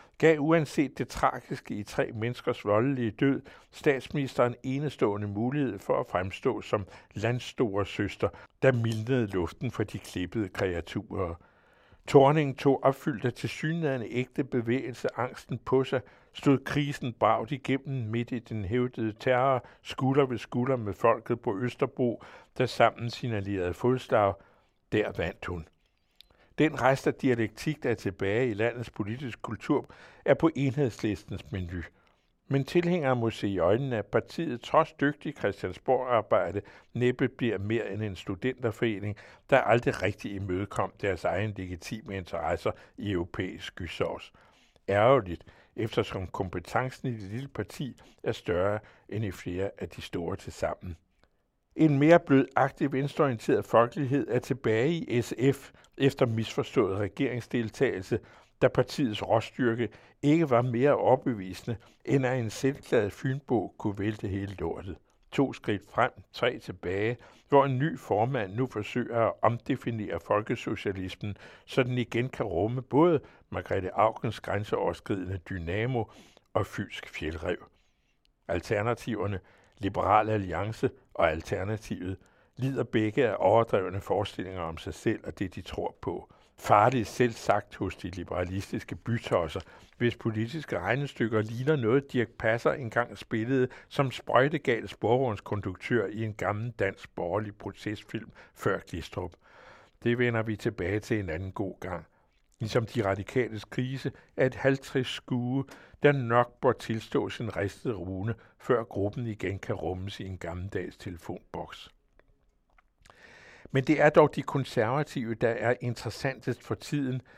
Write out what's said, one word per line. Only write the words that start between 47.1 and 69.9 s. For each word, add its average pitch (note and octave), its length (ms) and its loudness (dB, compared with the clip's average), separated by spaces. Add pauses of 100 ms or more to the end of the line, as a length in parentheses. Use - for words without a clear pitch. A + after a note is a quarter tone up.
det G#2 180 -10
lille C3 180 -8
parti - 520 -8 (220)
er - 100 -2
større G2+ 460 0 (300)
end A2 160 -4
i G2+ 60 -4
flere F#2 480 -6
af F2+ 100 -8
de - 140 -14
store F2 340 -6
tilsammen. - 600 -8 (800)
En D3+ 220 6
mere E3 220 10
blødagtig C#3 720 4
venstreorienteret C3+ 720 0
folkelighed B2 640 4
er A#2+ 80 2
tilbage A#2+ 520 0
i A#2+ 320 0
S - 120 -4 (180)
F - 180 -4 (280)
efter C3+ 280 4
misforstået A2 720 0
regeringsdeltagelse, A2+ 1200 -2 (420)
da C3+ 60 6
partiets A#2 600 0
råstyrke A2+ 600 2 (340)
ikke D3+ 280 4
var A#2 120 6
mere B2+ 340 4
overbevisende, G#2+ 800 0 (280)
end C3 220 2
at B2+ 120 0
en A2+ 120 -4
selvglad C3+ 600 0
fynbo C3 680 -2
kunne G2+ 200 -4
vælte G#2+ 300 -4
hele G2 260 -4
lortet. F2+ 420 -8 (360)
To C#3 200 2
skridt - 380 -4
frem, A#2+ 200 2 (220)
tre B2 260 0
tilbage, G2 580 -4 (320)
hvor C#3 160 8
en C3 140 0
ny D#3 200 -2
formand G#2+ 560 -2
nu B2+ 120 -2
forsøger A2+ 600 -2
at F#2 60 2 (100)
omdefinere A2+ 800 -2